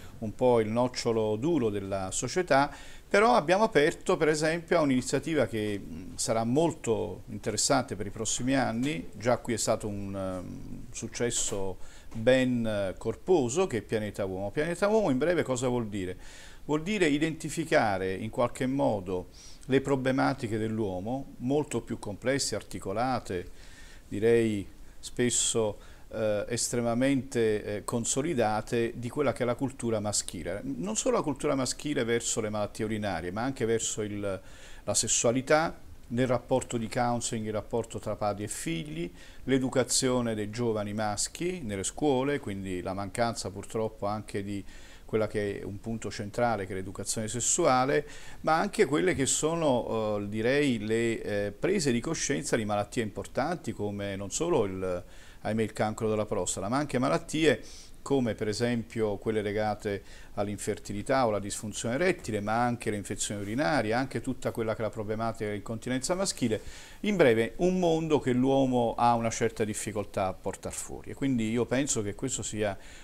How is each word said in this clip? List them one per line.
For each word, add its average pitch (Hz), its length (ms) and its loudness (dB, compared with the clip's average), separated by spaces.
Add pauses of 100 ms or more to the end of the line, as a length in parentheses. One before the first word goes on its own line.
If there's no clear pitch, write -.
(180)
un 107 160 -6
po' 123 260 6
il 107 80 2
nocciolo 113 680 2
duro 127 340 2
della 98 400 -2
società, 143 600 2 (380)
però 220 260 6
abbiamo 190 300 4
aperto 165 540 4
per 151 100 4
esempio 160 480 2
a 160 60 6
un'iniziativa 139 640 2
che, 104 360 -2
mm, 87 340 -10
sarà 113 280 2
molto 117 840 2
interessante 110 680 0
per 101 80 -4
i 101 60 -6
prossimi 120 440 -2
anni. 127 600 0
Già 110 220 4
qui 120 160 -2
è 107 40 -2
stato 110 300 0
un, 101 260 -4
ehm, 92 760 -6
successo 107 880 -2 (340)
ben, 123 540 4
eh, 101 320 0
corposo, 147 680 2
che 123 120 -2
è - 20 2
Pianeta 107 460 -2
Uomo. 95 240 -4
Pianeta 165 380 0
Uomo 208 200 4
in 131 80 4
breve 156 260 4
cosa 127 260 0
vuol 120 200 0
dire? 92 260 -4 (520)
Vuol 151 160 0
dire 190 240 2
identificare 139 1080 2
in 104 160 -4
qualche 123 360 0
modo 101 640 0 (380)
le 135 140 4
problematiche 135 800 0
dell'uomo, 110 800 -2
molto 135 420 0
più 107 180 -6
complesse, 117 560 -2
articolate, 104 920 -2 (600)
direi 110 580 4 (320)
spesso, - 800 0 (340)
eh, 107 360 0
estremamente, 117 1160 2
eh, 104 200 -4
consolidate 117 1120 0
di 120 120 -6
quella 135 240 0
che 131 100 -4
è 117 40 2
la 120 80 2
cultura 117 460 -2
maschile. 98 640 -4
Non 170 340 -4
solo 240 200 2
la 170 60 2
cultura 143 320 0
maschile 135 500 -2
verso 117 360 0
le 107 100 -2
malattie 104 340 -2
urinarie, 95 460 -2
ma 107 120 -2
anche 135 220 -2
verso 110 380 0
il, 101 380 -4 (440)
la 104 100 -2
sessualità, 131 840 2 (300)
nel 123 180 2
rapporto 123 500 0
di 113 100 -2
counseling, 120 600 0
il 107 60 -2
rapporto 107 460 -2
tra 104 180 -4
padri 104 280 -2
e - 40 -6
figli, 165 600 -6 (340)
l'educazione 127 920 2
dei 104 160 -4
giovani 107 420 0
maschi 110 720 -2
nelle 101 220 -4
scuole, 139 540 2
quindi 95 440 -4
la 95 100 -4
mancanza 101 580 -2
purtroppo 104 540 -4
anche 104 380 -4
di 101 200 -6 (440)
quella 110 220 2
che 101 320 -2
è - 20 -10
un 98 160 -8
punto 113 320 -6
centrale, 107 560 0
che 98 60 -8
è - 20 -6
l'educazione 101 540 -4
sessuale, 131 760 4 (360)
ma 156 180 4
anche 196 260 2
quelle 160 300 2
che 131 120 2
sono, 120 920 2
eh, 101 100 -4
direi, 120 500 2
le, 113 440 2
eh, 101 300 -2
prese 156 400 2
di 117 80 4
coscienza 151 560 -2
di 110 80 0
malattie 104 400 0
importanti 120 680 -4
come 101 440 -4
non 98 160 -8
solo 156 320 2
il, 92 400 -2 (380)
ahimè, 107 200 0
il 101 100 -2
cancro 110 360 0
della 107 180 2
prostata, 95 420 -2
ma 127 100 0
anche 147 200 0
malattie 151 640 2 (420)
come 123 300 2
per 110 140 -2
esempio 110 680 0
quelle 107 240 0
legate 104 640 -2 (320)
all'infertilità 104 880 0
o 113 60 4
alla 104 80 2
disfunzione 104 560 -4
erettile, 135 480 0
ma 110 200 2
anche 120 280 0
le 104 60 -2
infezioni 104 440 -6
urinarie, 113 540 0
anche 131 260 -2
tutta 123 300 -4
quella 110 240 -2
che 120 60 -6
è - 20 0
la 104 80 0
problematica 110 560 -4
dell'incontinenza 113 680 -4
maschile. 123 460 0 (400)
In 208 160 0
breve, 113 400 6
un 185 220 2
mondo 160 420 4
che 127 120 2
l'uomo 127 640 4
ha 120 200 4
una 117 160 2
certa 113 340 0
difficoltà 101 640 -2
a 92 80 -2
portar - 400 -8
fuori, - 380 -10
e - 20 -10
quindi 120 360 2
io 117 140 2
penso 123 380 0
che 101 120 -2
questo 123 280 -4
sia 104 340 -2 (280)